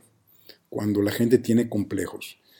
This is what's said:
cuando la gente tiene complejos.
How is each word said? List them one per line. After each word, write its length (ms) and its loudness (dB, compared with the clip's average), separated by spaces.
cuando 320 -2
la 100 0
gente 280 4
tiene 280 2
complejos. 720 -6